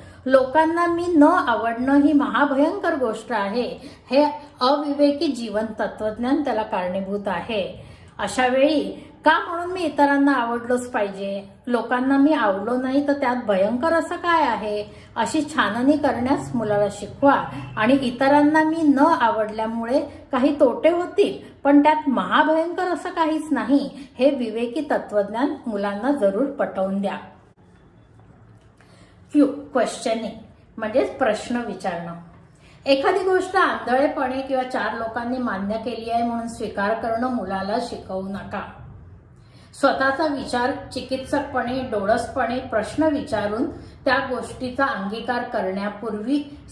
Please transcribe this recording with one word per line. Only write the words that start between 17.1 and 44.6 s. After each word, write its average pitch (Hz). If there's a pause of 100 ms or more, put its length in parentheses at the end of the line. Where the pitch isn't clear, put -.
आणि 226
इतरांना 285
मी 320
न 277
आवडल्यामुळे 226 (320)
काही 277
तोटे 262
होतील, 349 (120)
पण 285
त्यात 302
महाभयंकर 302
असं 359
काहीच 311
नाही, 247 (100)
हे 269
विवेकी 240 (100)
तत्वज्ञान 208 (120)
मुलांना 202
जरूर 208
पटवून 196
द्या. 190 (2250)
क्यू, 294
क्वेश्चनिंग - (380)
म्हणजेच 220
प्रश्न 233
विचारणं. 185 (720)
एखादी 277
गोष्ट 370
आंधळेपणे 269
किंवा 262
चार 233
लोकांनी 240
मान्य 202
केली 226
आहे 233
म्हणून 233
स्वीकार 202
करणं 233
मुलाला 196
शिकवू 190
नका. 196 (1160)
स्वतःचा 269
विचार 247 (220)
चिकित्सकपणे, 262
डोळसपणे 233
प्रश्न 226
विचारून 220 (360)
त्या 262
गोष्टीचा 254